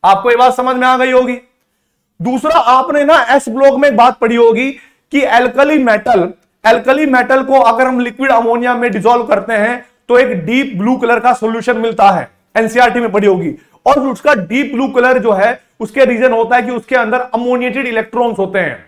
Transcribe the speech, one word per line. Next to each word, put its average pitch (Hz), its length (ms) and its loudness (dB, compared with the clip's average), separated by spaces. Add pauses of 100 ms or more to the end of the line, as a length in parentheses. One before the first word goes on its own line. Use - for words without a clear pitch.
आपको 196 260 2
ये 240 60 2
बात 254 180 2
समझ 254 220 -4
में 254 120 -2
आ 254 100 2
गई 262 140 -2
होगी। 254 260 0 (800)
दूसरा 262 420 0
आपने 269 420 2
ना 302 120 6 (140)
S 277 200 2
block 269 300 2
में 285 100 2
एक 226 80 -2
बात 240 200 4
पढ़ी 233 180 -2
होगी 233 340 2 (440)
कि 285 80 2
alkali 254 640 2
metal, 208 420 0 (360)
alkali 254 440 2
metal 262 360 0
को 269 180 2
अगर 240 260 4
हम 254 120 -2
liquid 254 320 -4
ammonia 233 440 0
में 240 160 -2
dissolve 226 320 0
करते 226 300 -2
हैं 233 320 -4 (240)
तो 247 80 4
एक 247 280 0
deep 262 320 -2
blue 226 200 0
color 233 220 0
का 240 140 0
solution 226 440 -4
मिलता 220 320 0
है, 165 200 -2 (260)
एनसीईआरटी 226 440 0
में 233 120 -4
पढ़ी 208 160 0
होगी। 170 260 0 (320)
और 277 160 2
उसका 277 320 -2
deep 233 400 -4
blue 254 160 -2
color 254 300 2
जो 214 120 -2
है 208 280 0 (200)
उसके 254 260 0
reason 240 280 0
होता 226 220 0
है 247 60 2
कि 226 100 -6
उसके 247 240 -6
अंदर 233 240 -2
ammoniated 247 680 -4
electrons 226 520 -4
होते 190 200 -4
हैं 151 180 -6 (100)